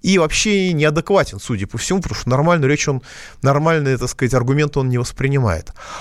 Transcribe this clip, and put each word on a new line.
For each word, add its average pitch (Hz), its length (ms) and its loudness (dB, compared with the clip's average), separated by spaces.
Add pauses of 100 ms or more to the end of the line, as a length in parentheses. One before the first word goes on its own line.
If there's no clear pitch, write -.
и 185 160 4
вообще 185 540 2
неадекватен, 151 640 0
судя 98 260 -4
по 117 140 -10
всему, 185 220 0
потому 107 180 -6
что - 100 -6
нормальную 147 400 2
речь 147 180 0
он, 135 140 -2 (400)
нормальные, 143 560 2
так 117 120 -4
сказать, 123 260 -2
аргументы 143 440 0
он 131 100 0
не 123 100 0
воспринимает". 127 720 -2 (300)